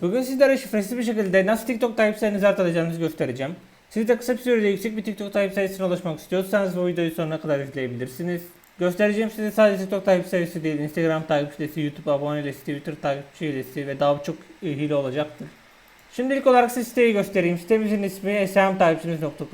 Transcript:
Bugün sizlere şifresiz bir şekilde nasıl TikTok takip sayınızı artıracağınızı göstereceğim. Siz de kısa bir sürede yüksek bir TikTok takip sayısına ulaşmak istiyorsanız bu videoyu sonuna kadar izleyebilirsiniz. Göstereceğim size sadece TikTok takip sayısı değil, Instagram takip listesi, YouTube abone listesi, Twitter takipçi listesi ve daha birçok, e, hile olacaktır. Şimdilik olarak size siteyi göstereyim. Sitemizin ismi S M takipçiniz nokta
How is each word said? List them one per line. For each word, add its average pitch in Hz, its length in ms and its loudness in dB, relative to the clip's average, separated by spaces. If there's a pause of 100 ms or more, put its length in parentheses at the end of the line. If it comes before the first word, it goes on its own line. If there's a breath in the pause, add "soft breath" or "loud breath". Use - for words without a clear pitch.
Bugün 202 200 0
sizlere 269 360 4
şifresiz 214 400 -2
bir 247 60 -2
şekilde 196 420 2
nasıl 220 220 0
TikTok 226 300 -2
takip 214 220 2
sayınızı 202 280 2
artıracağınızı 170 520 2
göstereceğim. 147 560 -4 (340 soft breath)
Siz 214 180 -2
de 233 100 4
kısa 247 160 -2
bir 226 40 0
sürede 240 300 2
yüksek 202 300 -2
bir 220 60 -6
TikTok 202 300 -8
takip 196 200 0
sayısına 190 340 -2
ulaşmak 175 320 -2
istiyorsanız 190 580 0
bu 180 100 0
videoyu 170 240 0
sonuna 160 300 -4
kadar 147 180 0
izleyebilirsiniz. 135 840 -6 (380)
Göstereceğim 208 500 0
size 214 220 -6
sadece 208 320 4
TikTok 190 220 -4
takip 180 220 4
sayısı 170 360 -2
değil, 156 160 -2
Instagram 160 480 0
takip 147 240 0
listesi, 151 300 -6
YouTube 147 300 -4
abone 147 320 -2
listesi, 139 160 -8
Twitter 147 420 -8
takipçi 143 540 -4
listesi 135 320 -6
ve 139 120 -6
daha 143 200 4
birçok, 156 160 -6 (280)
e, 190 40 -6
hile 147 280 -2
olacaktır. 147 520 -4 (680)
Şimdilik 269 340 0
olarak 247 240 8
size 240 180 -4
siteyi 233 240 4
göstereyim. 190 440 2
Sitemizin 214 460 0
ismi 196 440 -2
S 190 220 4
M 190 80 0
takipçiniz 165 440 2
nokta 156 320 -6